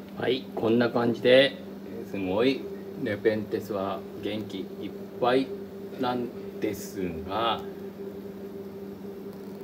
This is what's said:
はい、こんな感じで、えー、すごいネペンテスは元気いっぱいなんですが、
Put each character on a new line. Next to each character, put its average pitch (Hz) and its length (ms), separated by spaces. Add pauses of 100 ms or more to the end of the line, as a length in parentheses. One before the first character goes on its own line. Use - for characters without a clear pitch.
(180)
は 113 120
い、 131 160 (100)
こ 113 140
ん 117 100
な 120 100
感 120 240
じ - 80
で、 131 360 (440)
え 101 60
ー、 98 40
す 98 60
ご 98 280
い 135 160 (400)
ネ 104 160
ペ 107 180
ン 107 80
テ 101 160
ス - 140
は 98 260 (240)
元 104 200
気 98 160
い - 20
っ - 40 (540)
ぱ 123 160
い 135 120 (520)
な 127 140
ん 120 160 (320)
で 107 120
す - 280 (260)
が、 107 320 (2000)